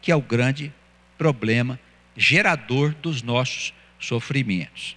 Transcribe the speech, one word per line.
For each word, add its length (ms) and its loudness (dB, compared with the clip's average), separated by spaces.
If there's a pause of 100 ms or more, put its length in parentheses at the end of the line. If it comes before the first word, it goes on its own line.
que 100 0
é 40 6
o 60 2
grande 500 0 (460)
problema 600 0 (360)
gerador 880 2
dos 200 -4
nossos 520 -2 (260)
sofrimentos. 960 -4